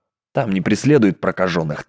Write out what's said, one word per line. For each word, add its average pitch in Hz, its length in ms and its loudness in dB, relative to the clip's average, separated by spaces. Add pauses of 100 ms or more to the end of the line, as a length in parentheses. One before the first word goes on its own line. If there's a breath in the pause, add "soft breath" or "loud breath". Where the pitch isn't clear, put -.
(340)
Там 117 180 -4
не 95 100 -2
преследуют 110 580 2
прокажённых, 87 680 -4